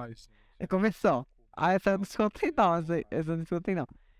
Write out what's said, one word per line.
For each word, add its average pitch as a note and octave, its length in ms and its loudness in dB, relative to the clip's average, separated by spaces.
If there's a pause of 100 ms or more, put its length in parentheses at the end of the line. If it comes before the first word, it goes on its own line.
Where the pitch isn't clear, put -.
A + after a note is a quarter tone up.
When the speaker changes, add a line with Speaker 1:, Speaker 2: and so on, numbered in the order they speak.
Speaker 1:
Ai, A#2 80 -12
gente. - 200 -20 (300)
Speaker 2:
E - 80 -8
começou. F#3 580 2 (280)
Ah, F3 200 2
essa G3 180 2
eu G3 60 2
não G3 60 -4
escutei - 520 -2
não, F3+ 200 4
essa, E3 240 -2 (120)
essa D#3+ 200 -2
eu E3 60 -2
não E3 60 -6
escutei F3 320 -4
não. C#3+ 120 -4 (320)